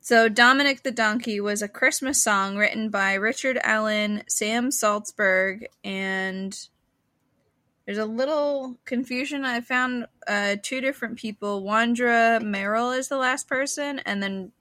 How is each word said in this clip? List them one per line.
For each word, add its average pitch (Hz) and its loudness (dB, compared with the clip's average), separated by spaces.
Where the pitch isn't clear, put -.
So 226 6
Dominic 254 6
the 262 -4
Donkey 220 0
was 208 -2
a 208 -6
Christmas 269 0
song 196 2
written 214 0
by 196 0
Richard 240 0
Allen, 214 0
Sam 233 0
Saltzberg, 208 0
and 190 -4
there's 202 -6
a 220 0
little 269 -2
confusion. 262 -4
I 240 -2
found, 254 -2
uh, 202 0
two 262 -4
different 262 -4
people. 208 -6
Wandra 233 4
Merrill 214 -2
is 262 -4
the 277 -4
last 262 -2
person, 285 -4
and 196 -4
then 190 -6